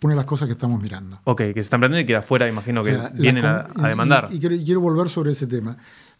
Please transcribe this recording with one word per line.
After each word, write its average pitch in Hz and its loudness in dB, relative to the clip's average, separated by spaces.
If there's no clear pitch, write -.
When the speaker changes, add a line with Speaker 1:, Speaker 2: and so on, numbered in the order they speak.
Speaker 1:
una 151 2
de - 2
las 135 0
cosas 143 -2
que 117 -4
estamos 120 -2
mirando. 95 -10
Speaker 2:
Ok, 123 2
que 104 0
se 110 -2
están 120 2
planteando 143 4
y - -2
que 117 0
de 107 2
afuera 123 0
imagino 113 -4
Speaker 1:
O 107 0
Speaker 2:
que 107 2
Speaker 1:
sea, 120 0
la 120 -10
Speaker 2:
vienen 127 2
a, 110 0
Speaker 1:
com-, - -4
Speaker 2:
a 113 2
Speaker 1:
y, - 4
Speaker 2:
demandar. 117 2
Speaker 1:
y 175 -6
quiero, 170 0
y 170 -4
quiero 180 2
volver 170 2
sobre 147 -2
ese 135 -4
tema. 117 -4